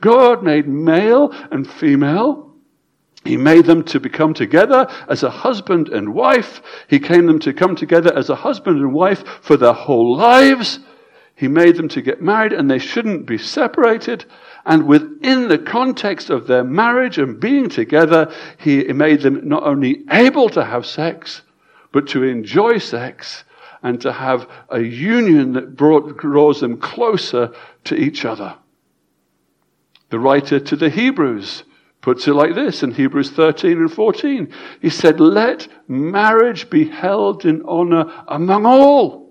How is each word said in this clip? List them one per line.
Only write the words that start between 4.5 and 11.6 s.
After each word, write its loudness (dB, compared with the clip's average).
as -2
a -2
husband -4
and -6
wife. 0
He 2
came 4
them 2
to -4
come 0
together 2
as -4
a 0
husband -2
and -2
wife 0
for 4
their 4
whole 0
lives. 4
He -4
made 6